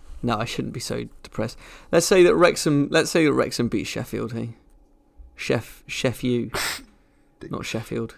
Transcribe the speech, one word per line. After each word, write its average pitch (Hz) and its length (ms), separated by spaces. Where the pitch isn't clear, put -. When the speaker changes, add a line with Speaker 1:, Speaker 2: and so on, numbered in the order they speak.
Speaker 1:
No, 117 160
I 110 60
shouldn't - 300
be 117 80
so 117 240
depressed. - 340
Let's 175 120
say 190 180
that 175 120
Wrexham, 160 560
let's 160 180
say 165 140
that 143 80
Wrexham 123 380
beat 95 180
Sheffield, 113 460
hey? 117 220
Chef, - 500
Chef - 380
U. 120 260
Speaker 2:
<laughs> - 520
Speaker 1:
Not - 160
Sheffield. 113 520